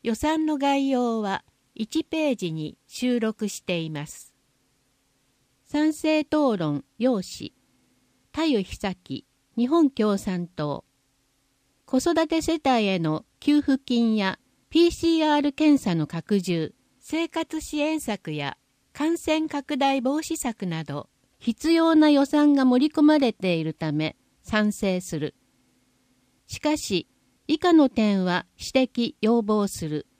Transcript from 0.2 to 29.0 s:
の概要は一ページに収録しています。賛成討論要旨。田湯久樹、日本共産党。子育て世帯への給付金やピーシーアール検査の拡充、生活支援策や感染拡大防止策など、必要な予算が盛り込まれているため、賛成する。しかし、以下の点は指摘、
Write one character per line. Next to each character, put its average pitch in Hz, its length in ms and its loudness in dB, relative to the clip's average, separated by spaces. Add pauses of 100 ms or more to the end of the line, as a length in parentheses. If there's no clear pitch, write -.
の 311 140 -2
概 277 320 0
要 240 320 0
は 196 200 -6 (320)
一 311 300 -4
ペ 311 280 -2
ー 214 40 -2
ジ 170 160 -6
に 156 240 -8 (100)
収 247 320 -2
録 220 300 -4
し - 160 -12
て 175 140 -2
い 160 100 -6
ま 151 180 -8
す。 - 280 -20 (1300)
賛 302 300 0
成 311 260 0
討 285 380 0
論 147 260 -2 (140)
要 226 240 0
旨。 - 320 -14 (760)
田 311 140 -4
湯 247 180 2
久 185 320 -8
樹、 - 320 -14 (300)
日 240 120 0
本 302 220 4
共 208 280 0
産 175 300 -4
党。 - 360 -6 (1040)
子 254 120 0
育 320 300 0
て 320 140 -2
世 330 140 -2
帯 254 280 0
へ 190 140 0
の 156 260 -2 (160)
給 294 220 2
付 262 200 0
金 233 340 0
や 190 220 -2 (300)
ピ 339 200 4
ー - 20 4
シ 330 300 0
ー 302 140 2
ア 294 40 4
ー - 20 2
ル 285 120 0
検 302 300 4
査 180 120 0
の 156 120 0
拡 190 340 -2
充、 170 340 -4 (260)
生 320 300 -4
活 320 320 -6
支 - 160 -8
援 302 240 -2
策 190 300 -6
や 143 260 -6 (340)
感 330 240 -2
染 311 320 -2
拡 285 300 -6
大 269 240 2
防 285 180 -2
止 320 160 -8
策 214 300 -6
な 160 180 -6
ど、 143 240 -10 (300)
必 269 320 -4
要 330 240 4
な 311 160 6
予 277 160 4
算 294 280 4
が 269 100 2
盛 254 240 4
り - 60 -6
込 311 80 2
ま 302 160 6
れ 247 140 2
て 185 220 -2
い 160 80 -2
る 156 100 -4
た 156 200 -6
め、 156 240 -2 (260)
賛 214 300 0
成 185 280 -2
す 170 180 -8
る。 147 160 -6 (1120)
し - 140 -16
か 302 160 0
し、 196 320 -4 (380)
以 311 120 0
下 349 140 2
の 294 160 8
点 202 360 2
は 180 220 -2 (120)
指 262 320 -2
摘、 233 300 -4